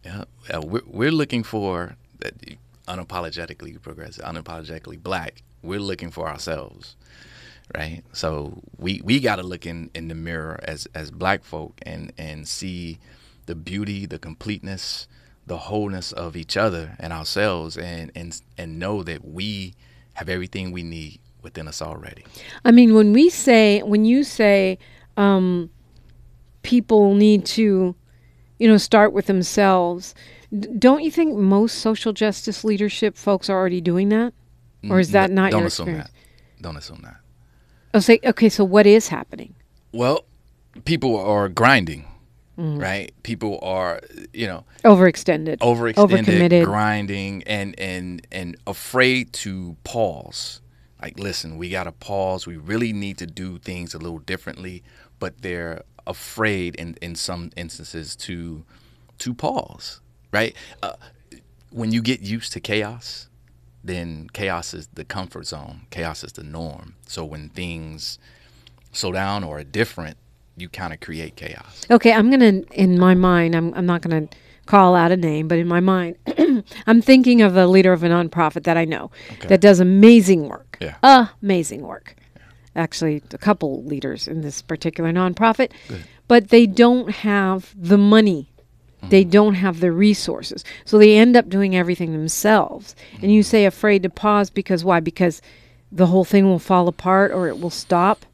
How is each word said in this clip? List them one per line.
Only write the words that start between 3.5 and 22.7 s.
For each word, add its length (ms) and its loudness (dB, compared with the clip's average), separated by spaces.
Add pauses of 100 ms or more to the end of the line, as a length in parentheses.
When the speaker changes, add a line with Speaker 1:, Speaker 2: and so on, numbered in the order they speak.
Speaker 1:
progressive, 420 -20
unapologetically 800 -16
black. 400 -10 (180)
We're 200 -10
looking 300 -10
for 180 -10
ourselves, 680 -14 (800)
right? 280 -12 (100)
So 480 -10 (160)
we, 260 -8
we 160 -2
gotta 240 -4
look 220 -16
in, 280 -14
in 140 -14
the 80 -14
mirror 480 -12
as, 320 -14
as 160 -14
black 320 -6
folk 380 -16
and, 360 -16
and 300 -16
see 520 -14 (480)
the 80 -12
beauty, 500 -10
the 120 -16
completeness, 920 -14 (360)
the 120 -12
wholeness 560 -10
of 240 -14
each 180 -12
other 440 -4
and 120 -14
ourselves, 680 -6
and, 380 -12
and, 260 -16 (160)
and 220 -14
know 240 -8
that 240 -14
we 460 -12 (400)
have 160 -14
everything 420 -8
we 120 -12
need 360 -16 (220)
within 260 -16
us 140 -14
already. 420 -16 (400)
Speaker 2:
I 80 4